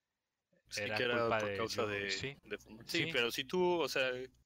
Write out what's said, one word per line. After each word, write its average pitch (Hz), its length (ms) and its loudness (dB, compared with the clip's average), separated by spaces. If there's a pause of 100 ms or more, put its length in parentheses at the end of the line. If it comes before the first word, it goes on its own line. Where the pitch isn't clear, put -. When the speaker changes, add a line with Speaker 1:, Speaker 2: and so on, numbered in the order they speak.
(680)
Speaker 1:
Sí, 107 120 -4
Speaker 2:
era 107 160 -2
Speaker 1:
que 123 60 2
era 120 160 2
Speaker 2:
culpa 113 200 4
Speaker 1:
por 104 100 -2
Speaker 2:
de 98 80 -2
Speaker 1:
causa 95 260 -2
Speaker 2:
Juul, 104 100 -2
Speaker 1:
de, 101 180 -2
Speaker 2:
sí. 95 320 -6
Speaker 1:
de 101 140 -10
fumar. 113 320 -18
Sí, 165 160 2
Speaker 2:
Sí. 165 80 -4
Speaker 1:
pero 120 180 2
si 135 140 -4
tú, 180 340 4
o 143 80 2
sea, 131 220 0 (360)